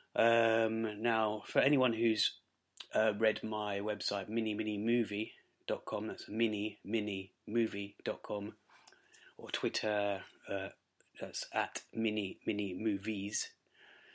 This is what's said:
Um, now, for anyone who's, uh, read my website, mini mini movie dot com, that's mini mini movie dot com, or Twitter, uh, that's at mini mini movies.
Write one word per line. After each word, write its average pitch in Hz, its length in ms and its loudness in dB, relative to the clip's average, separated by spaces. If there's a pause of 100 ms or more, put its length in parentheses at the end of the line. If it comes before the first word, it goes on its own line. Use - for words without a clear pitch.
(160)
Um, 113 880 4
now, 110 460 2
for 139 140 2
anyone 127 320 4
who's, 110 400 2 (600)
uh, 110 240 4
read 110 260 2
my 107 360 -2
website, 101 500 -2
mini 110 240 0
mini 107 240 -2
movie 110 560 0 (340)
dot - 160 -2
com, 107 240 -4
that's 98 220 -8
mini 107 560 0
mini 101 480 -4 (120)
movie 104 480 -2 (120)
dot - 180 -4
com, 104 300 -6 (840)
or 110 120 -12
Twitter, 104 720 0 (260)
uh, 98 220 -4 (500)
that's - 320 -6
at 110 300 -2 (120)
mini 107 520 -2
mini 101 280 -2
movies. 104 760 -4 (640)